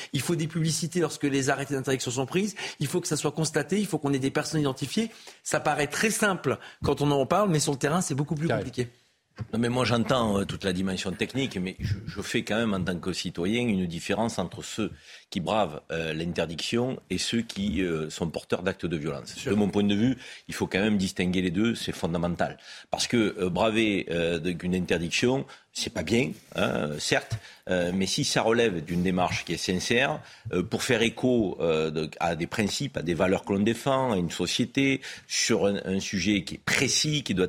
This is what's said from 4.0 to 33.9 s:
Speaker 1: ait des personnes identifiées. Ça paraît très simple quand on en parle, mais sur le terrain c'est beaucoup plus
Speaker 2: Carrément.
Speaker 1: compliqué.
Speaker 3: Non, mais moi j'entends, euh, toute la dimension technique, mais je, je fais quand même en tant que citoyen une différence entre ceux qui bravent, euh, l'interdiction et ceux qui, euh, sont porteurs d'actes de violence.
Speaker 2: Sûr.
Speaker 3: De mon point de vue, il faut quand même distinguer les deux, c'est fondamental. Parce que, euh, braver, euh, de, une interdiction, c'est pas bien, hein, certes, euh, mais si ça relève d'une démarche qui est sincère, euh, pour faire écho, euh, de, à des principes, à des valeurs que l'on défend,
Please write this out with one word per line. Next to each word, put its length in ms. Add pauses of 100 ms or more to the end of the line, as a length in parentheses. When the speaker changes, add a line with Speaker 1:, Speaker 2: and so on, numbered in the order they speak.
Speaker 1:
ait 60
des 140
personnes 300
identifiées. 480 (340)
Ça 160
paraît 260
très 240
simple 480 (240)
quand 200
on 100
en 120
parle, 260
mais 100
sur 100
le 80
terrain 220
c'est 160
beaucoup 180
plus 140
Speaker 2:
Carrément. 200
Speaker 1:
compliqué. 220 (640)
Speaker 3:
Non, 40
mais 120
moi 160
j'entends, 540
euh, 40
toute 180
la 120
dimension 360
technique, 460
mais 240
je, 140 (120)
je 140
fais 220
quand 140
même 180
en 80
tant 160
que 160
citoyen 520
une 200
différence 520
entre 240
ceux 300 (380)
qui 100
bravent, 400 (100)
euh, 220
l'interdiction 960
et 80
ceux 240
qui, 420
euh, 280
sont 180
porteurs 340
d'actes 220
de 140
violence. 360
Speaker 2:
Sûr. 180
Speaker 3:
De 40
mon 140
point 140
de 100
vue, 240 (300)
il 60
faut 120
quand 140
même 180
distinguer 420
les 100
deux, 240
c'est 180
fondamental. 640 (320)
Parce 160
que, 340
euh, 80
braver, 640
euh, 280
de, 240
une 120
interdiction, 720 (260)
c'est 220
pas 80
bien, 300 (220)
hein, 440
certes, 340 (380)
euh, 240
mais 100
si 200
ça 180
relève 420
d'une 180
démarche 440
qui 80
est 20
sincère, 640 (320)
euh, 100
pour 200
faire 180
écho, 600
euh, 300
de, 200 (100)
à 160
des 100
principes, 520
à 40
des 120
valeurs 320
que 80
l'on 60
défend, 520